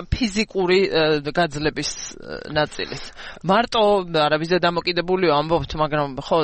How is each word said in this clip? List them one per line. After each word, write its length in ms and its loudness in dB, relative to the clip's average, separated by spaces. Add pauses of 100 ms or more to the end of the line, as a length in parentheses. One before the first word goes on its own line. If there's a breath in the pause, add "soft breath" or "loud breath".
ფიზიკური, 760 0
ე, 220 2 (240)
გაძლების, 640 -2 (200)
ე, 260 -12 (120)
ნაწილით. 560 -4 (360 loud breath)
მარტო, 420 0 (300)
არა, 260 2
ვიზე 200 0
დამოკიდებული, 680 0
ამბობთ, 440 2
მაგრამ 440 0
ხო, 280 0